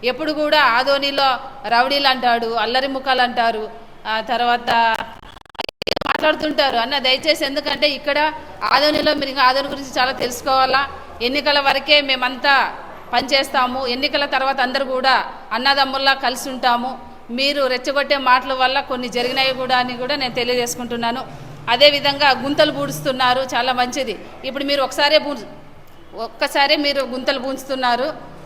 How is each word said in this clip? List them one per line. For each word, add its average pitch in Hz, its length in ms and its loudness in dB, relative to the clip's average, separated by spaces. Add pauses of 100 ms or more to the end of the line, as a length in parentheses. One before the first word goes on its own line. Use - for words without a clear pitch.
ఎప్పుడు 254 280 -2
కూడా 302 280 2
ఆదోనిలో 269 760 2 (300)
రౌడీలు 269 400 4
అంటాడు, 240 380 2
అల్లరి 233 420 0
ముఖాలు 269 340 0
అంటారు, 226 480 0 (360)
ఆ 220 140 -2
తర్వాత 233 760 0 (1080)
మాట్లాడుతుంటారు. 302 720 0
అన్న, 254 220 0
దయచేసి, 277 460 2
ఎందుకంటే 285 440 -2
ఇక్కడ 294 440 0 (300)
ఆదోనిలో 294 520 4
మీరు 277 160 -4
ఇంకా 269 120 0
ఆదోని 269 260 4
గురించి 277 300 -8
చాలా 262 140 2
తెలుసుకోవాలా. 262 760 0 (340)
ఎన్నికల 285 380 2
వరకే 277 400 4
మేమంతా 262 760 2 (380)
పనిచేస్తాము, 262 760 0
ఎన్నికల 277 380 -2
తర్వాత 269 360 0
అందరూ 262 240 0
కూడా 254 480 0 (200)
అన్నదమ్ముల్లా 269 640 2
కలిసి 262 360 -4
ఉంటాము. 247 480 -2 (320)
మీరు 277 360 0
రెచ్చగొట్టే 269 500 0
మాటల 262 360 4
వల్ల 262 280 2
కొన్ని 254 280 -6
జరిగినాయి 254 460 0
కూడా 254 220 0
అని 247 200 0
కూడా 254 200 -4
నేను 254 180 -4
తెలియజేసుకుంటున్నాను. 240 920 -2 (420)
అదేవిధంగా 277 640 6
గుంతలు 277 420 2
పూడుస్తున్నారు, 262 680 0
చాలా 262 320 -2
మంచిది. 247 460 -2 (260)
ఇప్పుడు 262 200 -6
మీరు 277 180 0
ఒకసారే 294 360 2
పూ-, 277 280 -4 (680)
ఒక్కసారే 277 600 0
మీరు 285 240 0
గుంతలు 254 380 -2
పూడుస్తున్నారు. 262 960 -4 (120)